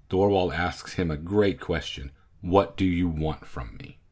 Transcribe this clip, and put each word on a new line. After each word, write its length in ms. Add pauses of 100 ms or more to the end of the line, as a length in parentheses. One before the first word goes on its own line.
(100)
Thorwald 440
asks 400
him 160
a 60
great 440
question, 520 (280)
"What 360
do 80
you 240
want 380
from 320
me?" 200 (140)